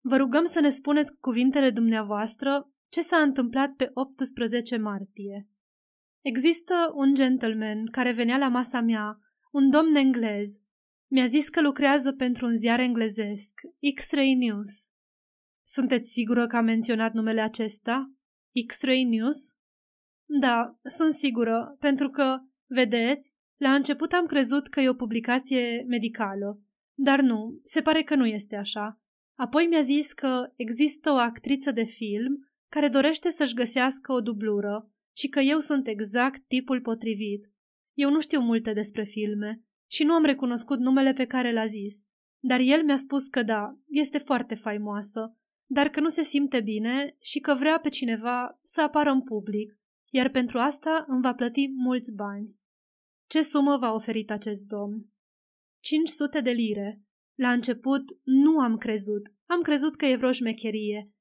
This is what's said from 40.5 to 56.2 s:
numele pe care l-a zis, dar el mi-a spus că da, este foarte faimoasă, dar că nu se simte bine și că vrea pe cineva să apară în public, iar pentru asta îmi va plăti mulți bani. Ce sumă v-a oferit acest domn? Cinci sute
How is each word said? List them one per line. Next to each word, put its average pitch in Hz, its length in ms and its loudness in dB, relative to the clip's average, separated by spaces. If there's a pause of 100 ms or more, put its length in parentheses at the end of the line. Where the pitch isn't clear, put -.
numele 262 340 4
pe 262 140 -2
care 247 260 -2
l-a 226 120 0
zis, 208 380 -8 (420)
dar 254 180 2
el 294 220 4
mi-a 285 120 4
spus 269 300 -2
că - 160 -2
da, 214 340 -2 (120)
este 294 300 -2
foarte 262 360 -2
faimoasă, 208 840 -8 (300)
dar 285 220 2
că 294 120 -2
nu 311 80 2
se 320 140 -2
simte 285 380 0
bine 226 600 -4
și - 180 -8
că 285 160 0
vrea 311 240 2
pe 320 100 -2
cineva 247 760 -4
să - 180 -6
apară 294 300 2
în 269 120 2
public, 208 540 -6 (340)
iar 262 180 2
pentru 254 300 -2
asta 302 500 -2
îmi 254 140 -2
va 247 120 0
plăti 240 340 -2
mulți 254 460 -2
bani. 202 400 -10 (760)
Ce 311 120 0
sumă 285 360 2
v-a 240 160 -2
oferit 220 380 -4
acest 208 360 -8
domn? 208 400 -8 (760)
Cinci 311 260 0
sute 294 320 -4